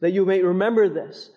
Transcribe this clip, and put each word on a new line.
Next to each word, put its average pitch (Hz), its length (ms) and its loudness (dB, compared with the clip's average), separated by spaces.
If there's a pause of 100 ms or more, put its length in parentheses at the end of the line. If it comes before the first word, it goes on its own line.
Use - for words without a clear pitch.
that 170 100 0
you 190 160 0
may 190 160 2
remember 196 460 2
this. - 480 -12